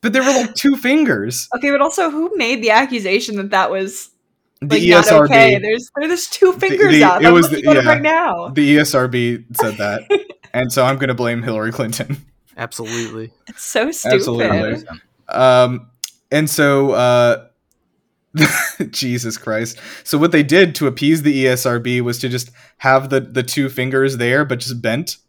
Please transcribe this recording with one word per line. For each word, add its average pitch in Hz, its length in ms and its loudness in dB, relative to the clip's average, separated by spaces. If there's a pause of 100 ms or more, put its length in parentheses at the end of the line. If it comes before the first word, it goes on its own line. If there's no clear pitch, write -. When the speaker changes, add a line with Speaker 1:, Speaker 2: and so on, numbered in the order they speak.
Speaker 1:
But 220 100 -4
there 262 100 0
were, 262 100 2
like, 240 240 0
two 277 200 2
fingers. 226 800 -2
Speaker 2:
Okay, 277 160 -2
but 277 80 0
also, 320 300 -2
who 320 260 -6
made 247 260 -4
the 220 100 0
accusation 220 680 0
that 196 140 -6
that 190 200 0
was, 190 380 -8 (500)
Speaker 1:
The 143 80 -8
Speaker 2:
like, 147 140 2
not - 20 -2
Speaker 1:
E 175 80 4
S 175 220 6
R 147 140 8
B. 196 60 2
Speaker 2:
okay? - 260 6
There's, 220 360 -4
there's 330 320 -4
two 370 240 4
Speaker 1:
The, 370 80 -4
Speaker 2:
fingers 381 320 2
Speaker 1:
the, 302 140 6
Speaker 2:
out. 180 180 2
Speaker 1:
it 165 40 6
Speaker 2:
I'm 170 60 8
Speaker 1:
was 170 160 6
Speaker 2:
looking 156 160 -4
Speaker 1:
the, 302 60 6
Speaker 2:
at 294 60 6
it - 80 2
Speaker 1:
yeah. 339 40 2
Speaker 2:
right 294 120 2
now. 302 480 -2
Speaker 1:
The 135 140 -2
E 147 160 6
S 147 160 -2
R 127 120 2
B 120 460 -4
said 110 240 -4
that. 104 320 -4
Speaker 2:
<laughs> - 440 -6
Speaker 1:
And 123 200 -4
so 135 100 2
I'm 135 140 0
gonna 131 160 -2
blame 117 280 -4
Hillary 110 300 -6
Clinton. 117 460 -8 (400)
Speaker 3:
Absolutely. 113 760 -12 (160)
Speaker 2:
It's - 160 -20
so 254 280 -4
stupid. - 260 -2
Speaker 1:
Absolutely. 120 680 -4 (420)
Um, 127 600 2 (420)
and 151 180 0
so, 139 420 2
uh, 120 560 2 (880)
<laughs> 156 80 2 (480)
Jesus 123 460 -6
Christ. 113 420 -8 (240)
So - 140 -2
what 151 140 2
they 151 120 2
did 160 320 2
to 147 120 -2
appease 147 360 0
the 147 100 2
E 131 140 0
S 127 180 0
R 120 140 -2
B 123 220 -4
was 120 180 -4
to 131 100 -6
just 123 220 -8 (280)
have 135 300 2
the, 135 120 0
the 120 200 -6
two 135 280 -4
fingers 131 480 -2
there, 123 260 0
but 131 160 -6
just 120 220 -10
bent 120 340 -6 (140)